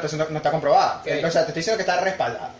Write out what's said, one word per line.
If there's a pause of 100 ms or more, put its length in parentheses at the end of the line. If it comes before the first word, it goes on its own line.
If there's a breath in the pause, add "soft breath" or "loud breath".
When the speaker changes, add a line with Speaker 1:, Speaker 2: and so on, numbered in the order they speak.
Speaker 1:
está
siendo,
no
está
comprobada.
Speaker 2:
Ok. (180)
Speaker 1:
O
sea,
te
estoy
diciendo
que
está
respaldada.